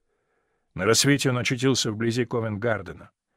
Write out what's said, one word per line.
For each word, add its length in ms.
На 120
рассвете 440
он 80
очутился 520
вблизи 340
Ковент-Гардена. 840